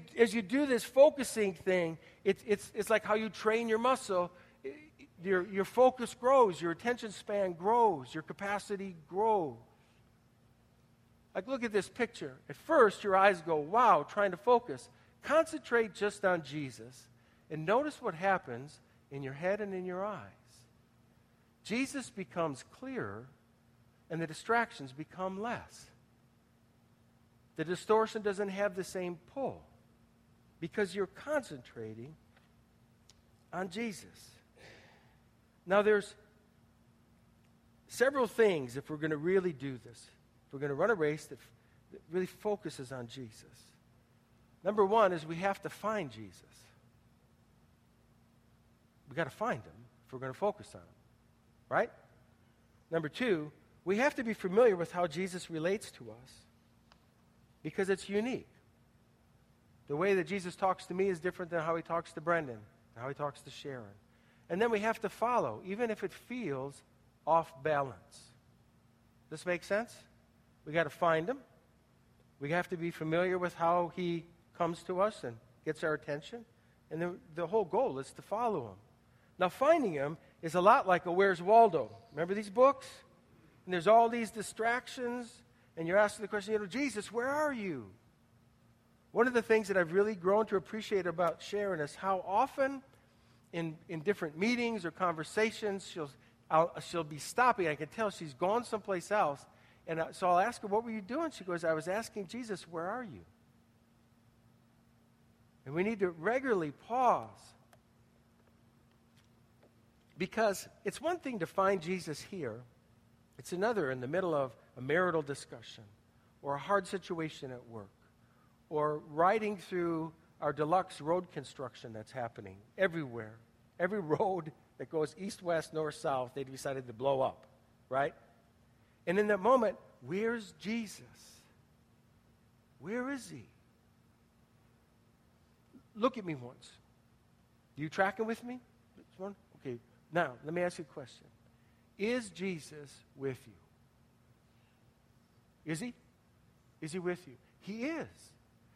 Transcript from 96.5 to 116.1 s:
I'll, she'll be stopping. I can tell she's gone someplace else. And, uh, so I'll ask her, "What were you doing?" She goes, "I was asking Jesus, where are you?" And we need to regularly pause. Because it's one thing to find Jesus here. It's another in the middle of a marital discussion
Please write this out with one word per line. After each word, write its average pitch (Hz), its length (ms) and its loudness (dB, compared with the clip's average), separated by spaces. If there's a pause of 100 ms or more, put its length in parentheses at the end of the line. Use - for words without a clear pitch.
I'll, 165 300 4
she'll 165 220 -4
be 151 140 -10
stopping. 220 500 2
I 151 80 0
can 151 120 -8
tell 220 220 -2
she's 156 240 -12
gone 202 300 0
someplace 196 480 -4
else. 165 340 0 (420)
And, 160 120 -4
uh, 156 120 -2
so 180 180 0
I'll 180 100 8
ask 226 240 0
her, 214 40 -6
"What 214 160 2
were 233 80 -8
you 220 100 -6
doing?" 277 300 -4
She - 120 -14
goes, 175 200 -4
"I 160 100 2
was 156 140 -2
asking 202 400 -4
Jesus, 214 400 -8
where 165 200 -6
are 240 160 -6
you?" 120 180 -14 (2500)
And 139 100 -8
we 175 80 2
need 214 160 0
to 185 100 4
regularly 190 640 0 (160)
pause. 214 420 2 (3000)
Because 196 500 0 (160)
it's - 160 -6
one 339 200 -2
thing 240 200 -8
to 165 60 -2
find 190 360 2
Jesus 165 380 -6
here. 123 400 -8 (800)
It's - 160 -10
another 190 360 0
in 127 120 -4
the 123 60 -6
middle 170 280 0
of 135 160 0 (260)
a 123 40 -12
marital 165 400 2
discussion 131 640 -10 (560)